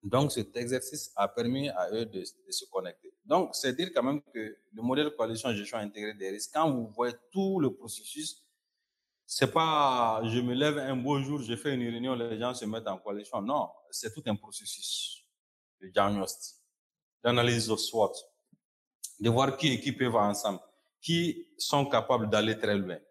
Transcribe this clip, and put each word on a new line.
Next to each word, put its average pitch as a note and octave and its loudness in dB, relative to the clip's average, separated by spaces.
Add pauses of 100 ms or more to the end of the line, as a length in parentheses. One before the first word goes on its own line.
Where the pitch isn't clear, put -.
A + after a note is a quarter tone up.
Donc, B2+ 4
cet - -4
exercice B2+ -4
a - 2
permis C3 0
à F2+ -2
eux A2+ 0
de, G2+ -8
de - -14
se - -6
connecter. - -8 (100)
Donc, D#3+ 2
c'est B2+ 0
dire F3 -4
quand B2 4
même C#3+ 0
que A2 -10 (140)
le G#2+ -10
modèle D3 2
coalition A2+ -2
gestion G2+ -4
intégrée G#2 -6
des G2 -8
risques, G2+ -8
quand D#3 4
vous A#2+ -2
voyez A#2+ -2 (160)
tout F#3+ 0
le C3+ 2
processus, - -12 (840)
C'est - 2
pas, C3+ 4
je A#2 2
me B2 0
lève D3 2
un C3+ -2
beau C#3 0
jour, C#3 -2
je A#2 -4
fais C#3 -2
une B2 0
réunion, A#2+ -2
les A#2 -4
gens B2 -2
se A#2+ -8
mettent A2 -4
en F#2+ -4
coalition. G#2 -6
Non, A#2 0 (200)
c'est A2 -8
tout D#3 -12
un G#2+ 2
processus - -10 (560)
de F#2+ -16
diagnostic, G2 0 (680)
d'analyse A#2+ 4
de A2 2
swot, G#2+ 2 (1080)
de A2+ 4
voir C3+ 4
qui D3+ 2
et A#2+ 0
qui C#3 -2
peuvent A#2+ 2
ensemble, G2+ 2 (400)
qui E3+ 0 (100)
sont C#3 2
capables A2+ 2
d'aller G#2+ 4
très G#2+ 2
loin F#2 -2 (120)